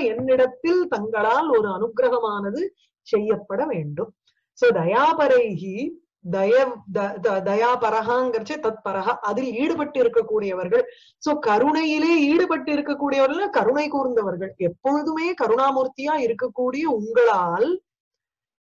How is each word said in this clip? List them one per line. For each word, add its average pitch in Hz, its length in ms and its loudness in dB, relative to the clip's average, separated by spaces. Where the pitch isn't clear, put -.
என்னிடத்தில் 254 840 2
தங்களால் 220 600 0
ஒரு 220 200 4
அனுகிரகமானது 226 920 -2
செய்யப்பட 208 600 -2
வேண்டும். 160 460 -6
So 247 120 4
தயாபரைஹி, 226 1040 2
தய-, 214 500 2
த-, 202 280 -2
த-, 190 200 0
தயாபரகாங்கிறச்சே 226 1200 0
தத்பரகா, 202 600 -4
அதில் 226 340 -2
ஈடுபட்டு 294 460 -2
இருக்கக்கூடியவர்கள். 214 840 0
So 302 200 -4
கருணையிலே 302 760 2
ஈடுபட்டு 320 480 0
இருக்கக்கூடியவர்கள், 285 760 0
கருணை 269 380 0
கூர்ந்தவர்கள், 220 680 -2
எப்பொழுதுமே 294 800 -2
கருணாமூர்த்தியா 262 840 0
இருக்கக்கூடிய 254 760 -2
உங்களால், 214 760 2